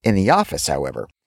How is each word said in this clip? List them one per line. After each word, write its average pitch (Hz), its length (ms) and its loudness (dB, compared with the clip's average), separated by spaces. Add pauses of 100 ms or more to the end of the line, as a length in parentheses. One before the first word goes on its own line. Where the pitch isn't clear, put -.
In 110 140 2
the 98 140 2
office, 180 360 0
however, 65 400 -4 (200)